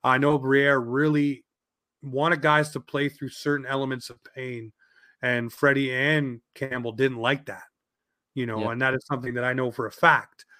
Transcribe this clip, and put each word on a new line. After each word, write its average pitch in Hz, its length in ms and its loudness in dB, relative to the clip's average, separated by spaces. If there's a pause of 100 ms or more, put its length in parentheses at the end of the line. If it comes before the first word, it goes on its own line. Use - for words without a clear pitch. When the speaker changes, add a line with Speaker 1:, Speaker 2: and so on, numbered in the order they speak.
Speaker 1:
I 131 140 6
know 143 200 4
Briere 139 400 4
really 143 680 0 (580)
wanted 143 400 0
guys 151 300 4
to 135 80 -6
play 143 280 -2
through 139 220 -10
certain 143 340 -4
elements 135 460 -4
of 120 120 -20
pain, 123 500 -12 (500)
and 120 280 0
Freddie 139 400 2
and 135 520 0 (120)
Campbell 127 380 -6
didn't 127 240 0
like 131 300 0
that, - 180 -14 (720)
you 131 100 -4
know, 110 160 -4
Speaker 2:
Yeah. 107 120 -2
Speaker 1:
and 123 100 -4
that 131 100 2
is 131 140 -4
something 127 280 -6
that 123 100 -4
I 127 100 0
know 127 160 -2
for 113 160 -6
a 107 40 -8
fact. - 540 2 (160)